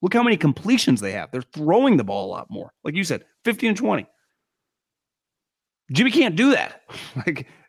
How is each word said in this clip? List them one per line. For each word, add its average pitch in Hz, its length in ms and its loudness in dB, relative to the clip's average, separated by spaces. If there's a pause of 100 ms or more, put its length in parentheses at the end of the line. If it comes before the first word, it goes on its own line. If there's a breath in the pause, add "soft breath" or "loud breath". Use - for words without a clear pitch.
look 185 140 0
how 240 80 4
many 233 120 4
completions 160 640 2
they 98 120 -6
have. 92 200 -8
They're 127 120 -6
throwing 185 540 2
the 117 60 0
ball 98 220 -6
a 95 60 -8
lot - 180 -12
more. 95 240 -14 (100)
Like 151 120 -8
you 190 80 -4
said, 151 200 -6 (220)
fifteen 233 240 -2
and 202 80 0
twenty. 214 300 -4 (1800)
Jimmy 214 180 2
can't 226 260 2
do 247 160 4
that. - 360 -2
<laughs> - 280 -18
Like, 135 320 -10 (220 soft breath)